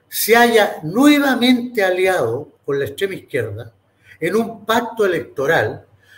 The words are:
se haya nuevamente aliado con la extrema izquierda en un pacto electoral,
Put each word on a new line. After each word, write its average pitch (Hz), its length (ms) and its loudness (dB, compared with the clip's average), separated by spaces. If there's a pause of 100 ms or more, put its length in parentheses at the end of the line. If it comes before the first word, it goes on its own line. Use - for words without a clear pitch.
se - 260 0
haya 226 480 4
nuevamente 247 1000 2
aliado 180 720 -2 (100)
con 139 140 -4
la 139 80 -4
extrema 190 280 -6
izquierda 117 580 -8 (460)
en 170 160 -4
un 220 300 -4
pacto 226 400 -2
electoral, 147 800 -2 (340)